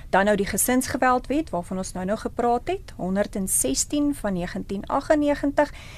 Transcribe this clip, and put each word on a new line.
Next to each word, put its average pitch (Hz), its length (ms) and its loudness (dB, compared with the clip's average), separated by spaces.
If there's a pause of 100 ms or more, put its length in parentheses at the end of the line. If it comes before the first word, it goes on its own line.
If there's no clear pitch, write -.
(100)
dan 190 140 4
nou 208 120 4
die 196 100 0
Gesinsgeweldwet, 254 1040 2
waarvan 175 280 -4
ons 190 140 -6
nou 185 140 -6
nog 214 140 -2
gepraat 240 480 0
het, 381 280 -4
honderd 196 400 0
en 190 120 -2
sestien 294 640 2
van 208 180 -4
negentien 190 540 -4
aggennegentig, 294 840 2 (260)